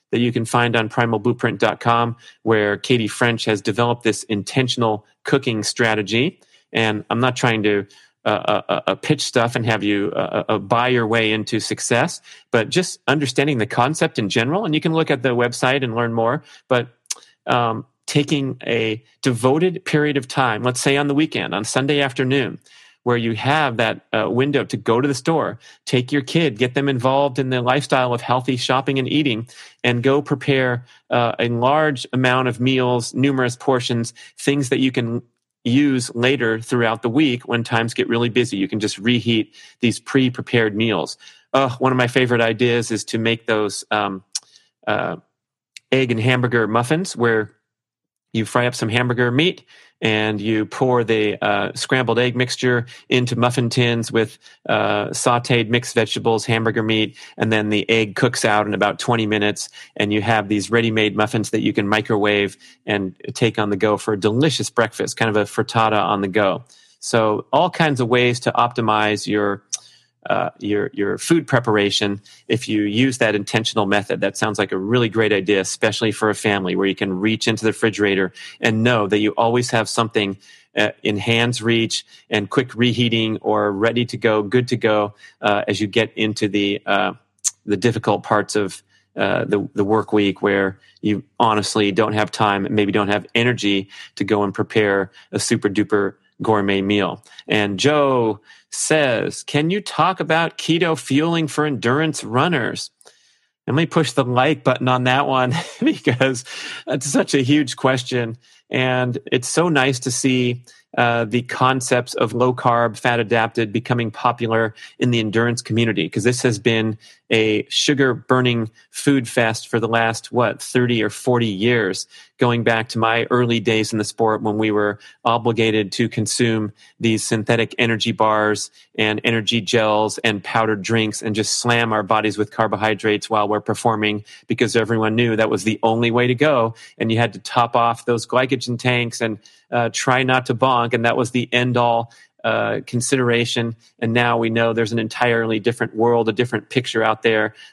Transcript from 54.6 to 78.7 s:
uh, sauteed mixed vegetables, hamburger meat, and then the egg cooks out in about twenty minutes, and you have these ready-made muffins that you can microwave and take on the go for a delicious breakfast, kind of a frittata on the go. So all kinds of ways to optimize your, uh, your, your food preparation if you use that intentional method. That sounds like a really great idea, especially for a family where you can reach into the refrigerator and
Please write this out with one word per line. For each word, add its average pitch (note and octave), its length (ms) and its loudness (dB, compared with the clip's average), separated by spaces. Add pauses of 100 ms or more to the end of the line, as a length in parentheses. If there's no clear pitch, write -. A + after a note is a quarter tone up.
uh, G#2 440 0
sauteed A#2+ 580 0
mixed A#2+ 260 0
vegetables, A2+ 500 0
hamburger A2+ 380 0
meat, A2 320 0 (220)
and A2+ 120 0
then G#2+ 200 2
the G#2 200 0
egg A2 240 2
cooks - 300 0
out G#2+ 240 2
in G#2 60 -4
about G2+ 260 0
twenty A2+ 260 0
minutes, G#2 440 -2 (260)
and G#2 160 -2
you G#2+ 100 0
have G#2+ 280 0
these G2+ 200 -2
ready-made A2 460 2
muffins G#2+ 360 -2
that A2 100 -2
you G#2+ 100 0
can G2+ 160 -2
microwave G#2 720 0 (280)
and G2 300 -2 (180)
take A2+ 240 0
on G#2+ 120 0
the G2+ 80 -2
go G#2 180 2
for G#2+ 180 -2
a G2+ 60 -2
delicious A2+ 500 0
breakfast, - 460 -2
kind A2+ 140 0
of G#2 80 2
a G2+ 80 2
frittata A2 520 0
on G2+ 220 0
the G2 80 -2
go. F#2+ 380 0 (340)
So A2 540 0
all E3 160 4
kinds C#3+ 320 0
of A#2+ 80 0
ways B2 320 2
to - 100 -2
optimize G#2+ 760 0
your, G#2 360 -2 (640)
uh, - 300 -2
your, G#2 340 -2
your G2+ 280 -4
food E3 260 2
preparation G#2 720 0 (280)
if A2+ 200 -2
you G#2+ 140 0
use A#2+ 380 0
that G#2+ 160 2
intentional A2 500 0
method. G2 360 0
That G2 140 -2
sounds G#2+ 220 -2
like G2+ 140 0
a G2 60 -2
really A#2 300 0
great G#2+ 240 2
idea, G2 300 2
especially A2 500 0
for G#2+ 200 0
a - 20 2
family G2 420 0
where F#2+ 120 0
you F#2+ 80 0
can F#2+ 240 -4
reach A2 280 -2
into A2 160 -2
the A2 60 2
refrigerator G2 640 0 (260)
and A2 240 0